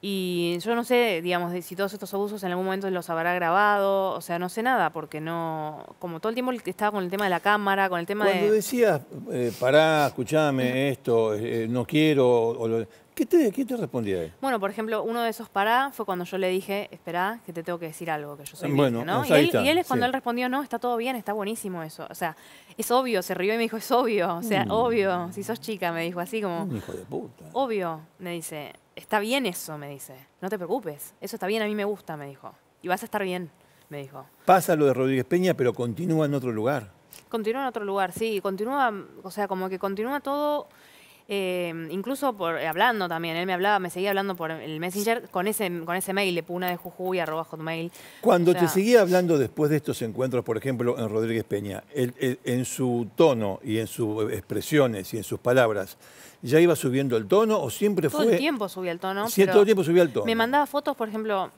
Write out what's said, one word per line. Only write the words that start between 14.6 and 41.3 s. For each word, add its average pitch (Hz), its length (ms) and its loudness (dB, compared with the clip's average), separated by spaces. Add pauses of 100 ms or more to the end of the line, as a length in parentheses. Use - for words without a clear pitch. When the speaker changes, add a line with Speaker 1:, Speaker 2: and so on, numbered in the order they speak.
Speaker 1:
por 196 100 -2
ejemplo, 220 320 -4
uno 233 200 -4
de 226 80 0
esos 214 180 -12
"pará" 240 440 2
fue 226 120 -8
cuando 180 220 -4
yo 190 120 -8
le 185 120 0
dije, 196 420 -4
"Esperá, 185 540 -4
que 175 80 -14
te 170 80 -8
tengo 175 160 -6
que 170 80 -10
decir 160 240 -10
algo, 147 260 -6
que 143 80 -20
yo - 100 -16
soy - 180 -6
Speaker 2:
Bueno, 135 260 4
Speaker 1:
virgen", 123 80 -4
¿no? 202 160 0
Speaker 2:
ahí 277 80 -2
Speaker 1:
Y - 40 6
él, 147 120 8
Speaker 2:
está, 339 180 2
Speaker 1:
y 269 60 4
él 330 80 4
es 349 100 0
cuando 240 160 2
Speaker 2:
sí. 247 40 2
Speaker 1:
él 254 40 -2
respondió, 254 380 -2
"No, 269 120 -2
está 240 160 -6
todo 240 200 -2
bien, 247 180 -2
está 208 160 -6
buenísimo 202 500 -6
eso". 156 280 -12
O - 40 -14
sea, 165 220 -4 (400)
"Es - 140 -4
obvio", 240 320 2
se 180 120 -4
rió 190 200 0
y - 20 0
me 233 60 0
dijo, 220 160 -2
"Es - 120 -6
obvio, 208 460 2
o 170 60 -8
sea, 208 240 0
Speaker 2:
Mm. 202 40 -4
Speaker 1:
obvio, 196 640 2
si 202 100 -10
sos 220 160 -6
chica", 190 320 -4
me 165 140 -4
dijo 175 160 -4
así 208 220 -4
como 175 220 -4
Speaker 2:
Un 156 120 -4
hijo - 160 -8
de 92 140 -10
puta. 139 380 -10 (100)
Speaker 1:
"Obvio", 196 480 -2 (160)
me 180 140 -10
dice, 156 420 -10 (200)
"está - 240 -2
bien 240 280 0
eso", 175 320 -8
me 143 100 -12
dice, 139 260 -16 (280)
"no 185 80 -6
te 214 80 -6
preocupes, 175 640 -6
eso 196 160 -12
está 190 100 -6
bien, 220 160 -2
a 208 40 -2
mí 208 80 -2
me 208 100 -4
gusta", 196 340 -8
me 143 80 -12
dijo, 135 260 -18 (300)
"y 165 60 -10
vas 185 140 0
a 226 40 -12
estar 208 160 -4
bien", 180 280 -4 (380)
me 147 100 -12
dijo. 135 280 -14 (180)
Speaker 2:
Pasa 185 320 6
lo 151 100 4
de 135 80 6
Rodríguez 131 300 2
Peña, 180 300 2
pero 123 200 2
continúa 156 520 0
en 143 80 0
otro 127 180 -2
lugar. 110 380 -2 (400)
Speaker 1:
Continúa 226 320 -4
en 269 60 -2
otro 226 160 -6
lugar, 196 280 -2
sí, 220 300 -2
continúa, 220 500 0 (300)
o 190 80 -12
sea, 202 180 -4
como 185 200 -4
que 185 100 -6
continúa 214 420 -4
todo 294 480 -2 (600)
eh, 175 600 -4